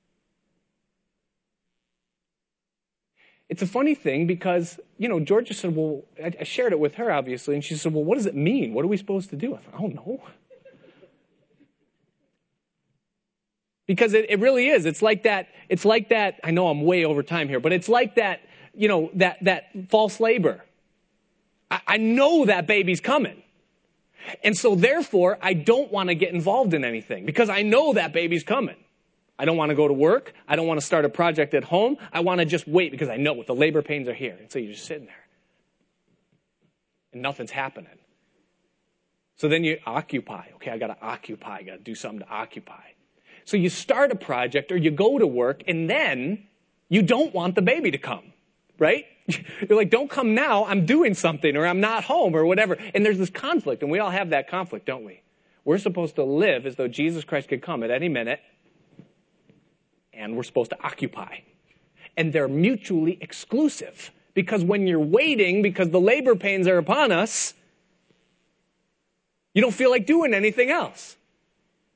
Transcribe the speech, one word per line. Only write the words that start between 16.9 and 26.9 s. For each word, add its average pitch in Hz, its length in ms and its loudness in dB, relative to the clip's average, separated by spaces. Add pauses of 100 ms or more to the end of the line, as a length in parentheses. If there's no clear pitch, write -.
over 147 200 0
time 160 240 -4
here, 135 100 -2
but 156 140 0
it's 180 160 -2
like 233 260 2
that, 202 260 0 (320)
you 208 140 0
know, 170 280 2
that, 185 280 0
that 180 220 0 (260)
false 214 300 2
labor. 220 440 2 (1080)
I, 196 160 -4
I 202 80 2
know 269 480 4
that 185 240 2
baby's 190 320 2
coming. 247 420 0 (1000)
And 208 120 2
so 214 200 4
therefore, 208 680 2
I 190 120 0
don't 220 360 2
wanna 185 240 -2
get 170 180 0
involved 190 400 0
in 143 120 0
anything 117 420 -6